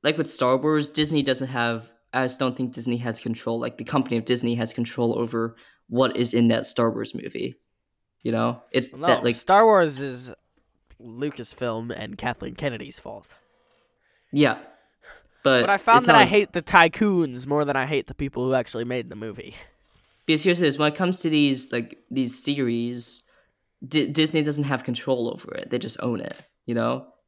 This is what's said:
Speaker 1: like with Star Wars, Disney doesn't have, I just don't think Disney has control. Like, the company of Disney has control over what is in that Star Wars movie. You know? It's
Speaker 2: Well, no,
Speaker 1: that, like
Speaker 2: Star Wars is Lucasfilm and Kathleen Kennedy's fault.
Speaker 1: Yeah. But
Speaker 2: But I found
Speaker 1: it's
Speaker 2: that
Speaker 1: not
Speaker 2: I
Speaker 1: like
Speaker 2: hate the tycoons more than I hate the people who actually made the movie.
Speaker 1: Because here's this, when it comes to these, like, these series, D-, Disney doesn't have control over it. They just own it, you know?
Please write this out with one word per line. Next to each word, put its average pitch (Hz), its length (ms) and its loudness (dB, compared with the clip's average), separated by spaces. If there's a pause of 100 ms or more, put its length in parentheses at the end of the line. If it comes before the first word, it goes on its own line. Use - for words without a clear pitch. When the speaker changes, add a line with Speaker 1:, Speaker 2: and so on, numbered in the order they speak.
Speaker 1:
like 151 140 0
with 165 120 -2
Star 131 280 2
Wars, 151 320 0
Disney 151 340 0
doesn't 131 240 -2
have, 117 420 -4 (240)
I 127 120 0
just 127 140 -6
don't 127 160 -2
think 127 180 -4
Disney 120 240 -4
has 117 220 -6
control. 117 400 -6
Like, 123 180 -8
the 120 60 -10
company 131 340 -2
of 113 80 -4
Disney 120 300 0
has 117 180 -4
control 117 440 -2
over 117 380 -4 (320)
what 123 280 2
is 120 180 0
in 117 160 4
that 117 160 2
Star 117 260 0
Wars 113 240 -8
movie. - 400 -10 (680)
You 113 100 -4
know? 113 400 -2
It's - 200 0
Speaker 2:
Well, 131 100 -14
no, 156 60 0
Speaker 1:
that, 123 160 4
like 120 120 2
Speaker 2:
Star 202 300 6
Wars 175 340 4
is 127 340 -10 (680)
Lucasfilm 117 960 -8
and - 220 -12
Kathleen - 380 -8
Kennedy's 135 440 -8
fault. - 360 -16 (960)
Speaker 1:
Yeah. 139 260 2 (840)
But 131 180 6
Speaker 2:
But - 80 2
I 196 80 4
found 233 220 6
Speaker 1:
it's 247 80 0
Speaker 2:
that 233 60 8
Speaker 1:
not 226 60 10
Speaker 2:
I - 20 10
Speaker 1:
like 190 80 6
Speaker 2:
hate 208 240 2
the 175 100 -2
tycoons 165 840 4
more 143 200 2
than 143 100 0
I 131 100 0
hate 143 220 -2
the - 80 -14
people 135 300 -4
who 131 100 2
actually 120 280 -2
made 120 260 -6
the - 60 -12
movie. 107 400 -12 (720)
Speaker 1:
Because 156 180 2
here's 175 140 4
this, 147 220 2
when 151 120 2
it 147 40 -10
comes 185 260 -2
to 170 80 -2
these, 143 420 2
like, 120 280 -6 (100)
these 123 340 -4
series, 120 760 -2 (680)
D-, 143 200 0
Disney 156 340 0
doesn't 147 220 -2
have 131 200 -2
control 120 480 -2
over - 220 -12
it. - 160 -10
They 120 80 -2
just 117 240 -6
own 120 180 -4
it, - 160 -10 (300)
you 120 80 -4
know? 117 320 -2 (220)